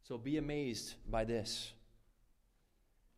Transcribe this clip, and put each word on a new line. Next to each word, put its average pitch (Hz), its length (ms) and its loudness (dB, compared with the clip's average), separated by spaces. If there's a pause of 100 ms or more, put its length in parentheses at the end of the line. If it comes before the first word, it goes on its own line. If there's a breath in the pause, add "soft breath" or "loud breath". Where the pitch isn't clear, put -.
So 127 140 -6
be 135 180 0
amazed 147 600 0 (140)
by 113 140 4
this. 113 480 0 (1500)